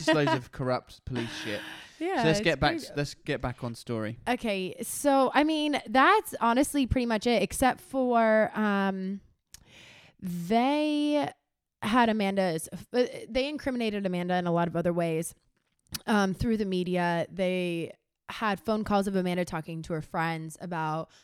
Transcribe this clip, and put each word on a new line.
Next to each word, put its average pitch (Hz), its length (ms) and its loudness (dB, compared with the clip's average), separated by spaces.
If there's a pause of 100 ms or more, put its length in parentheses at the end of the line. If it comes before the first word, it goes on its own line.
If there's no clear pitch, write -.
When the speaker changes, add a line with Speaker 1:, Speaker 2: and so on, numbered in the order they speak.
Speaker 1:
just 208 80 6
loads 151 200 4
of - 180 -4
Speaker 2:
<laughs> - 80 -16
Speaker 1:
corrupt 127 440 -4
police 117 260 -4 (140)
shit. 104 160 -6 (400)
Speaker 2:
Yeah, 339 220 -2
Speaker 1:
So 170 60 4
let's 156 120 4
Speaker 2:
it's 214 60 -4
Speaker 1:
get 151 160 2
back, 151 160 4
Speaker 2:
crazy. - 180 -10
Speaker 1:
let's 143 180 -2
get 135 280 -6
back 123 200 -6
on 117 140 -6
story. 110 500 -6
Speaker 2:
Okay, 208 480 -2 (100)
so, 269 500 2
I 285 100 6
mean, 302 460 0
that's 311 500 4
honestly 254 480 2
pretty 247 200 0
much 226 200 0
it, 233 160 4
except - 380 2
for, 226 760 2
um, 196 640 0 (1000)
they 285 1080 0 (520)
had 233 280 4
Amanda's, 196 600 0 (240)
uh, 247 100 4 (260)
they 254 180 -2
incriminated 240 580 -2
Amanda 180 300 -2
in 180 120 0
a 170 40 0
lot 170 160 2
of 165 80 -4
other 175 180 0
ways, 165 420 -2 (720)
um, 202 260 2
through 226 240 0
the 208 80 0
media. 180 680 0
They 180 600 -2 (380)
had 208 320 -2
phone 220 220 -2
calls 202 240 2
of 196 80 -2
Amanda 180 300 0
talking 165 380 -8
to 175 100 -6
her 156 80 -4
friends 160 600 -4
about 160 480 -4 (140)